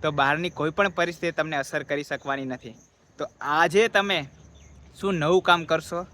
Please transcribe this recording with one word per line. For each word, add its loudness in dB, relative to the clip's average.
તો 0
બહારની 0
કોઈ -4
પણ 2
પરિસ્થિતિ -2
તમને -2
અસર -4
કરી -4
શકવાની -6
નથી. -10
તો -6
આજે 2
તમે 0
શું 0
નવું 4
કામ 4
કરશો -4